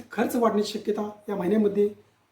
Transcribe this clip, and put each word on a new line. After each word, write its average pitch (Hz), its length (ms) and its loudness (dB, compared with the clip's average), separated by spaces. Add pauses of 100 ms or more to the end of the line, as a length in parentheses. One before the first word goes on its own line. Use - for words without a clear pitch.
(120)
खर्च 240 240 -2
वाढण्याची 214 420 0
शक्यता 208 320 -4 (180)
या 202 80 -4
महिन्यामध्ये 202 480 2 (480)